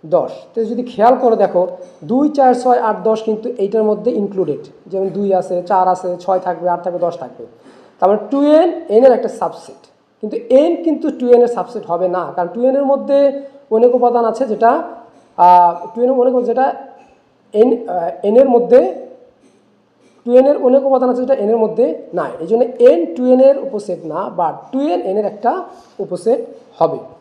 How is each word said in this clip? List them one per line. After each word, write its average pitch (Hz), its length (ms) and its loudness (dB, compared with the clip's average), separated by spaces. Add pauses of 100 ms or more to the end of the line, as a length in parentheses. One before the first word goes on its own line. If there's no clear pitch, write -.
দশ। 160 240 0 (240)
তো 226 100 -2
যদি 233 180 -6
খেয়াল 247 380 2
করে 233 160 2
দেখো, 180 300 0 (380)
দুই, 262 240 0
চার, 269 260 2
ছয়, 247 240 0
আট, 220 260 -2
দশ 220 180 0
কিন্তু 214 260 -6 (100)
এইটার 202 240 -2
মধ্যে 214 280 -2
ইনক্লুডেড। 196 580 -4 (180)
যেমন 190 220 -6
দুই 190 260 -2
আছে, 180 320 -4
চার 185 220 2
আছে, 180 320 -4
ছয় 185 180 -2
থাকবে, 175 300 -4
আট 175 160 -4
থাকবে, 175 140 -6
দশ 170 200 -4
থাকবে। 120 280 -16 (520)
তার 185 120 2
মানে 208 200 -2
টু 277 120 0
এন 311 260 4 (200)
এন 220 160 4
এর 254 80 4
একটা 220 160 -2
সাবসেট, - 580 -10 (340)
কিন্তু 214 160 -10
এন 302 480 2
কিন্তু 302 260 -2
টু 247 200 -2
এন 240 120 6
এর 233 60 2
সাবসেট 214 380 -8
হবে 175 220 -2
না, 175 280 -4
কারণ 175 180 -4
টু 233 80 -4
এন 262 140 2
এর 285 80 0
মধ্যে 277 580 0 (280)
অনেক 240 240 4
উপাদান 240 300 2
আছে 226 220 -2
যেটা, 233 360 0 (540)
আহ, 175 580 6
টু 233 80 -2
এন 254 180 2
অনেক, 247 240 2
যেটা 247 300 -2 (800)
এন, 233 360 2
আহ, 175 220 -4 (120)
এন 208 140 0
এর 262 120 4
মধ্যে, 254 580 2 (1160)
টু 240 80 -2
এন 262 140 8
এর 294 160 4
অনেক 262 240 4
উপাদান 262 240 2
আছে 247 100 -2
যেটা 254 140 0
এন 208 160 -2
এর 233 60 2
মধ্যে 220 460 0 (120)
নাই। 151 160 -4 (100)
এই 165 60 -8
জন্য 226 180 2
এন 262 500 2
টু 254 100 -6
এন 254 160 4
এর 269 180 6
উপসেট 185 480 -8
না, 160 240 -8
বা 170 220 -2 (200)
টু 262 80 -4
এন 311 200 -2
এন 196 160 -4
এর 208 80 -2
একটা 285 400 -4 (340)
উপসেট 196 420 -2 (380)
হবে। 151 200 0 (220)